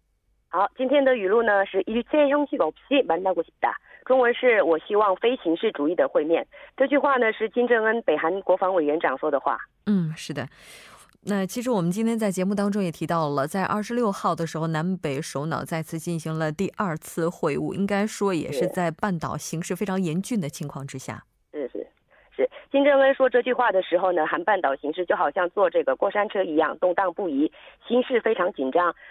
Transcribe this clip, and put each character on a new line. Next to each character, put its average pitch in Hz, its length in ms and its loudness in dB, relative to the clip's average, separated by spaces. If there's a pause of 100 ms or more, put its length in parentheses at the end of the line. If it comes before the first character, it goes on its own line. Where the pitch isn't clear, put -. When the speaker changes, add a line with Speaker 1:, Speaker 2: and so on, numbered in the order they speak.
(480)
Speaker 1:
好， 190 300 0
今 262 100 -2
天 277 160 4
的 262 100 4
语 196 140 -2
录 233 140 4
呢 202 240 4
是 - 160 -2
일 226 220 -2
체 294 240 4
형 285 180 2
식 294 100 -6
없 160 160 0 (160)
이 277 160 2
만 165 160 2
나 185 140 0
고 165 80 0
싶 - 60 -12 (120)
다。 - 140 0 (300)
中 262 140 4
文 240 160 4
是 233 280 4
我 165 180 4
希 208 160 -4
望 208 200 4
非 247 200 2
形 165 200 0
式 220 140 0
主 - 160 -2
义 175 80 0
的 139 140 2
会 156 160 2
面。 160 220 0 (300)
这 277 120 4
句 294 100 2
话 277 200 2
呢 226 140 2
是 214 180 -4
金 240 180 0
正 226 160 2
恩 220 180 0
北 151 140 2
韩 165 240 -2
国 185 160 2
防 190 180 0
委 165 100 2
员 147 140 0
长 143 200 0
说 151 120 -2
的 139 80 0
话。 131 200 -2 (280)
Speaker 2:
嗯， 180 300 0
是 - 160 -12
的。 139 140 -8 (760)
那 196 240 -2
其 240 160 -8
实 247 80 -2
我 214 100 2
们 170 100 0
今 214 140 -2
天 226 120 0
在 214 140 0
节 185 140 -2
目 202 100 0
当 202 160 0
中 202 120 0
也 175 80 -2
提 160 140 -8
到 160 260 0
了， 143 180 0
在 190 160 -2
二 208 180 -2
十 233 120 -8
六 233 180 0
号 190 220 -2
的 165 120 -4
时 156 120 -8
候， 160 100 -2
南 165 300 -2
北 139 240 -4
首 143 240 -6
脑 147 180 -4
再 160 180 -6
次 165 160 -8
进 170 200 -6
行 160 180 -6
了 156 160 -2
第 185 240 -4
二 180 200 -4
次 165 320 -6
会 151 280 -4
晤， 151 180 -4
应 196 120 -2
该 202 200 0
说 202 280 -2
也 151 180 -4
是 147 160 -2
在 175 220 -2
半 180 280 -4
岛 139 180 -6
形 160 260 -8
势 - 120 -6
非 196 120 -4
常 190 140 -2
严 170 200 -2
峻 214 200 -4
的 143 80 -4
情 147 200 -10
况 139 180 -12
之 135 120 -12
下。 - 260 -12 (280)
Speaker 1:
是。 147 160 -8
是， - 180 -10 (500)
是。 - 120 0 (220)
金 277 140 4
正 269 160 6
恩 269 120 6
说 269 160 2
这 247 140 2
句 247 100 -2
话 233 200 2
的 185 100 4
时 170 160 0
候 185 140 2
呢， 160 140 2
韩 160 180 -4
半 202 160 2
岛 139 160 0
形 143 160 -6
势 180 120 -4
就 175 120 0
好 165 140 0
像 175 200 -2
坐 196 180 2
这 165 140 2
个 131 140 0
过 202 140 0
山 208 180 0
车 196 160 -2
一 160 120 -4
样 156 220 0
动 180 160 2
荡 190 180 0
不 196 160 -6
已， 143 220 0 (380)
形 240 140 2
势 240 180 0
非 226 140 0
常 180 180 0
紧 131 180 -4
张。 175 240 2 (160)